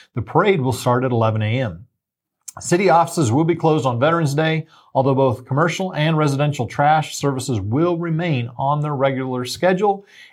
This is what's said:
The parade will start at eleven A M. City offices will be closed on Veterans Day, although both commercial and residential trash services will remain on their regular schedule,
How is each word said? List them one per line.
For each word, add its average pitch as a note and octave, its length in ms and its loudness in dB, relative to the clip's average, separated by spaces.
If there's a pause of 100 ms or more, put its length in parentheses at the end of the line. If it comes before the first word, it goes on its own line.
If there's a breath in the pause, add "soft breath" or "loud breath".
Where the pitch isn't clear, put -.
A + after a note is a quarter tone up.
(140 loud breath)
The B2 80 -4
parade F#3+ 400 2
will B2+ 100 0
start B2 320 0
at C3 60 -2
eleven A2 320 0
A A2 180 -2
M. G2 280 -8 (720)
City F#3 280 0
offices E3 440 2
will D3 120 4
be E3 120 0
closed D#3 280 2
on A#2+ 160 -2
Veterans D#3 340 2
Day, D#3+ 320 -2 (280 soft breath)
although C3 220 2
both C3 280 2
commercial E3+ 480 -2
and D3+ 240 0
residential C#3+ 500 0
trash D3+ 500 0
services B2+ 440 -2
will D#3 380 0
remain E3 580 -2
on C#3+ 240 -2
their D3 140 -4
regular B2+ 500 -2
schedule, F#3+ 640 0 (260 loud breath)